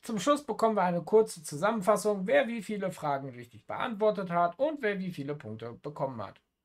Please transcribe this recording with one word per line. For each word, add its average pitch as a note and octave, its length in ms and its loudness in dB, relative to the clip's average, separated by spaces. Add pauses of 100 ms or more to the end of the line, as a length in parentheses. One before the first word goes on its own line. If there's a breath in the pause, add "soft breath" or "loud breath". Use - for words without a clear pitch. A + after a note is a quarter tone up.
Zum A3 180 -4
Schluss D4 260 2
bekommen A3 300 2
wir G3 80 4
eine F3 180 2
kurze G#3+ 420 4
Zusammenfassung, G3+ 840 0
wer C4+ 200 4
wie A#3 140 -6
viele G3 300 -4
Fragen C#3 380 -4
richtig A#2+ 360 -18
beantwortet G#3 640 0
hat F3 280 2
und C#4+ 240 0
wer G3+ 180 0
wie F#3 120 -4
viele D3 240 -6
Punkte A2+ 380 -10
bekommen C#3 480 -6
hat. G2 180 -10 (260)